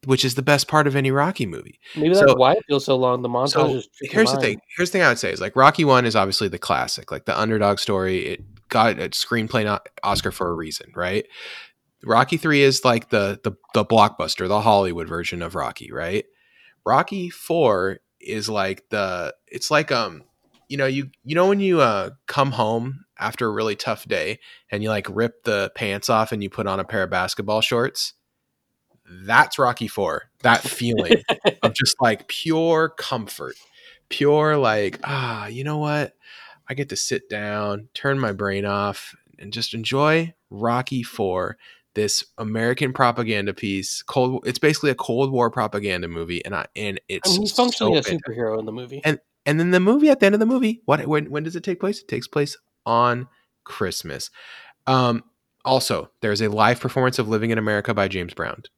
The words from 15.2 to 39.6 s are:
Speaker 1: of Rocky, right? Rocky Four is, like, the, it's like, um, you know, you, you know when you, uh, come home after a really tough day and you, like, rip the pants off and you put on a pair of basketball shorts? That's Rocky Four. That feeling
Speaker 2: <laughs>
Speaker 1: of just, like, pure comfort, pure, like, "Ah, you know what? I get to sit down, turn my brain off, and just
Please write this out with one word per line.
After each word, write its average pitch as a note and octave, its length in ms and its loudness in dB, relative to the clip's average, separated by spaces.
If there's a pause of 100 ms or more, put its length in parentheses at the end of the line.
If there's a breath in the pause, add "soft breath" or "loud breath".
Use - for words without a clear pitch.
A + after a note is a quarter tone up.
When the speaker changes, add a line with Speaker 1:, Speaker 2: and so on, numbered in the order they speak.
Speaker 1:
of E2 120 -10
Rocky, - 380 -8
right? E3+ 320 -4 (600 soft breath)
Rocky E3+ 420 0
Four G#2+ 680 0 (200)
is, G#2 300 -8
like, G2 400 -4
the, F#2 460 -4 (120)
it's - 240 -8
like, D3+ 220 0
um, G2+ 320 -4 (440)
you C#3 100 -8
know, C#3 80 0
you, C3+ 240 -4 (120)
you D3 120 -8
know F3+ 140 4
when G3+ 120 2
you, F3+ 220 4
uh, A2+ 280 2 (160)
come C#3 260 0
home A#2 520 -2 (140)
after A2 280 -4
a A2 60 -2
really G#2+ 240 -2
tough - 320 -6
day G2+ 300 -4 (320 loud breath)
and G#2 120 -4
you, G#2+ 80 -4
like, G#2 180 -2
rip A2+ 360 -4
the G2+ 300 0
pants G2+ 360 -4
off A2 220 2
and G#2 100 -4
you G2 80 -6
put G#2+ 160 -6
on F#2+ 140 -2
a F#2 40 -4
pair G2+ 200 -4
of F2+ 60 -6
basketball G2 520 -2
shorts? - 500 -2 (960)
That's G2+ 520 2
Rocky A#2+ 300 2
Four. E2+ 360 -2 (180)
That A#2 180 6
feeling - 640 0 (180)
Speaker 2:
<laughs> - 220 -2
Speaker 1:
of - 120 2
just, - 280 0
like, A2 260 2
pure D#3+ 720 0
comfort, G2 560 -8 (560 soft breath)
pure, D3+ 480 4
like, G#2+ 460 2
"Ah, B2 420 -6
you A#2+ 180 -10
know D3+ 140 -4
what? D3+ 360 -2 (540 loud breath)
I C3+ 60 -6
get C#3 160 -6
to G2+ 60 -6
sit - 340 -4
down, G#2 640 -6
turn C#3 240 -2
my A#2 140 -2
brain G2 340 -2
off, G2+ 480 -4 (240)
and G#2 160 -14
just A2+ 200 -6